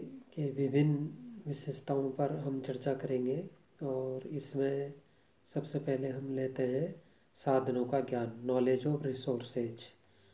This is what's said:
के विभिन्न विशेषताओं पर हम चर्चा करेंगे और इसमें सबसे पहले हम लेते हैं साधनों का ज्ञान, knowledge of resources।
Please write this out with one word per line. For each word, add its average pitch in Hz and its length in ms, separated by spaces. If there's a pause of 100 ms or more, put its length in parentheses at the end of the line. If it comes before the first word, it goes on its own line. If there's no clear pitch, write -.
(360)
के 143 160
विभिन्न 143 580 (380)
विशेषताओं 139 640
पर 147 260
हम 135 240
चर्चा 135 320
करेंगे 135 560 (340)
और 131 440
इसमें 139 680 (520)
सबसे 151 340
पहले 135 300
हम 135 260
लेते 131 280
हैं 131 320 (400)
साधनों 131 500
का 135 140
ज्ञान, 120 480
knowledge 127 500
of 147 100
resources। 120 720 (520)